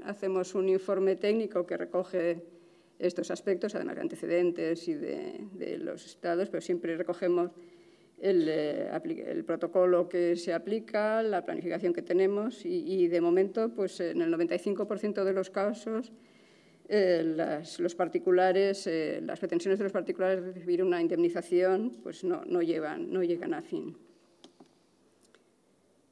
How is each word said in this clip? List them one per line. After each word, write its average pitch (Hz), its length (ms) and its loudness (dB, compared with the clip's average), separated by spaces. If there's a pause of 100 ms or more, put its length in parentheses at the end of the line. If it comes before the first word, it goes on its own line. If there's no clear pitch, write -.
hacemos 190 500 -4
un 190 140 2
informe 190 480 2
técnico 208 500 0
que 175 100 -4
recoge 175 680 -2 (560)
estos 180 320 -2
aspectos, 196 420 -2
además - 220 -6
de - 60 -6
antecedentes 170 840 0
y 165 80 -2
de, - 460 -6 (140)
de - 240 -6
los - 280 -8
estados, 180 440 -4
pero 165 100 -4
siempre 170 360 -4
recogemos 175 540 0 (680)
el, 180 280 4
eh, 151 440 -2
apli-, - 320 -6
el - 200 -4
protocolo 175 640 4
que 175 280 2
se 170 160 -4
aplica, 214 720 0
la 196 220 0
planificación 175 480 -2
que 170 100 -2
tenemos 202 640 0
y, 175 380 0
y 170 60 6
de 170 120 4
momento, 190 540 2
pues, 196 260 -4
en 170 200 0
el 165 100 2
noventa 170 240 2
y 180 40 -2
cinco 202 280 -2
por 208 120 -4
ciento 208 260 -2
de 190 80 2
los 190 180 -2
casos, 208 640 -2 (760)
eh, 185 360 4
las, 160 560 -2
los 175 140 0
particulares, 185 920 4
eh, 160 380 -2
las - 140 -6
pretensiones 190 400 0
de 208 60 0
los 190 80 -2
particulares 185 520 0
de 185 80 -10
recibir 175 300 0
una 175 180 2
indemnización, 180 1000 2
pues, - 220 -10
no, 175 200 -2
no 175 180 2
llevan, 160 500 -2
no 185 100 2
llegan 170 320 0
a 147 80 -6
fin. 160 340 -8 (2250)